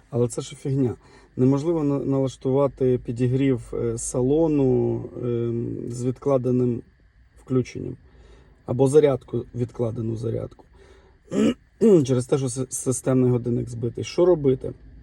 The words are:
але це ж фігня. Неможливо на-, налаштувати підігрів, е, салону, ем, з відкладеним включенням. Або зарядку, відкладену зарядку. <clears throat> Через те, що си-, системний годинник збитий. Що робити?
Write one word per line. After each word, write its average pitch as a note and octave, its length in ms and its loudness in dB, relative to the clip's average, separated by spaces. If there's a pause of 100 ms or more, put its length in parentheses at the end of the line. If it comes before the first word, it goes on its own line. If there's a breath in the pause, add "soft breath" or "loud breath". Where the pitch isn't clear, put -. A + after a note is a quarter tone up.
(100)
але A#2+ 180 0
це D3 140 -6
ж C#3 140 -14
фігня. C3+ 400 -2 (400 loud breath)
Неможливо C#3 480 2
на-, C#3+ 140 0
налаштувати C3+ 1040 0
підігрів, B2+ 680 -2
е, A#2 240 -4
салону, B2+ 1040 0 (180)
ем, A#2 540 -4 (120)
з A#2+ 160 -8
відкладеним B2+ 800 0 (560)
включенням. - 580 -4 (680 soft breath)
Або B2+ 220 2
зарядку, C3+ 560 4 (100)
відкладену A2+ 640 -4
зарядку. A2+ 480 -8 (1160 soft breath)
<clears throat> F#3 240 6
Через B2+ 220 0
те, D3+ 120 0
що C3+ 100 -2
си-, B2+ 200 -6
системний C3 640 0
годинник A#2+ 380 -2
збитий. A#2 360 -8
Що - 200 0
робити? C#3+ 480 2 (300)